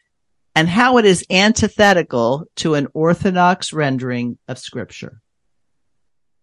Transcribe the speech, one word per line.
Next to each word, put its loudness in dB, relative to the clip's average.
and 0
how 2
it 2
is 4
antithetical 0
to -2
an -2
orthodox 0
rendering -4
of -12
Scripture. -14